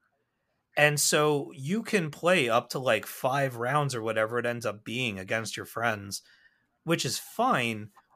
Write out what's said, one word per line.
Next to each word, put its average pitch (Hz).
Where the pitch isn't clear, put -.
And 147
so 151
you 160
can 170
play 165
up 120
to, 151
like, 117
five 135
rounds 131
or 113
whatever 110
it 117
ends 120
up 104
being 113
against 110
your 101
friends, 107
which 165
is 123
fine, 120